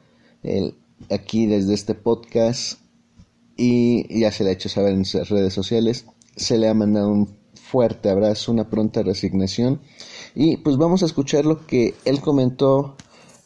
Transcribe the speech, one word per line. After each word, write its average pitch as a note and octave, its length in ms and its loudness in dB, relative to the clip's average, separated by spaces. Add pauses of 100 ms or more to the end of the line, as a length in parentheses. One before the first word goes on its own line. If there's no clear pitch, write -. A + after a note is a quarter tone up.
(420)
El, F#2 320 -4 (360)
aquí A2 340 -2
desde G#2 300 0
este G#2 200 -4
podcast, A#2 840 -2 (760)
y A#2+ 640 2
ya G#2+ 120 2
se - 100 -6
le F#2+ 80 2
ha - 40 0
hecho G2 160 -6
saber G2+ 240 0
en F#2+ 100 0
sus F#2 240 -4
redes G2 240 0
sociales, A2+ 540 -2 (280)
se - 220 -2
le A2+ 100 2
ha A2 60 2
mandado G#2 360 2
un G#2 280 0 (340)
fuerte A#2+ 380 0
abrazo, G#2 440 0
una A2 180 0
pronta A2 320 -2
resignación. F#2+ 800 -2 (520)
Y D#3 220 2
pues C#3 220 0
vamos E3+ 240 2
a E3+ 40 2
escuchar C#3+ 380 0
lo D#3 220 0
que A#2+ 280 0 (120)
él C#3 160 0
comentó C3+ 720 2 (500)